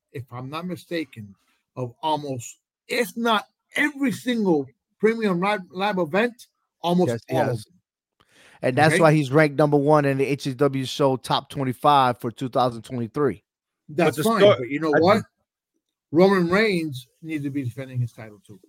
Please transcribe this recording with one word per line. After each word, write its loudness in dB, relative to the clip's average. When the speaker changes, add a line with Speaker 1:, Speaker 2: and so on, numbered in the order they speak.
Speaker 1:
if -12
I'm -14
not -10
mistaken, -10
of -10
almost, -6
if -4
not -2
every -2
single 0
premium 0
live, -2
live -4
event, -2
almost 2
Speaker 2:
Yes, -4
he -6
Speaker 1:
all 2
of 0
Speaker 2:
has. -6
Speaker 1:
them. -20
Speaker 2:
And -2
that's 4
Speaker 1:
Okay? 2
Speaker 2:
why 6
he's 0
ranked 2
number 4
one 4
in 0
the 0
H -4
C -6
W 0
show 0
top -4
twenty-five 2
for -8
two -8
thousand -2
twenty-three. -4
Speaker 1:
That's 0
Speaker 3:
But -4
the -
Speaker 1:
fine, 4
Speaker 3:
sto-, 8
Speaker 1:
but -8
you -6
know -2
Speaker 3:
I 4
Speaker 1:
what? 6
Speaker 3:
think 0
Speaker 1:
Roman 4
Reigns 0
needs -8
to -6
be -6
defending -10
his -4
title -20
too. -20